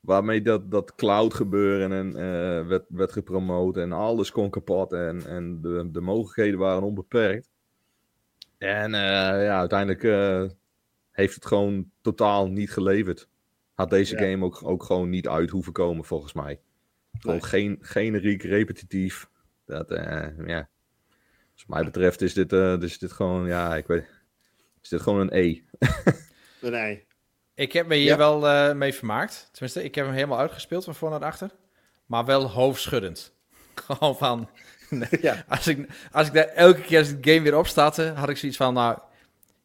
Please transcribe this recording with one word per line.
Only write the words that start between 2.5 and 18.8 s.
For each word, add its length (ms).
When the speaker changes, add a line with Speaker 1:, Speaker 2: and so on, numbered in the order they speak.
Speaker 1:
werd, 220
werd 240
gepromoot 640
en 160
alles 380
kon 200
kapot 420
en, 340
en 340
de, 320
de 80
mogelijkheden 580
waren 240
onbeperkt. 640
En, 360
eh, 500
ja, 140
uiteindelijk, 460
eh, 400
heeft 240
het 120
gewoon 440
totaal 500
niet 220
geleverd. 560
Had 160
deze 280
Speaker 2:
Ja. 120
Speaker 1:
game 140
ook, 200
ook 180
gewoon 280
niet 180
uit 220
hoeven 220
komen, 320
volgens 280
mij. 280
Gewoon 180
Speaker 2:
Nee. 80
Speaker 1:
geen, 360
generiek, 640
repetitief. 840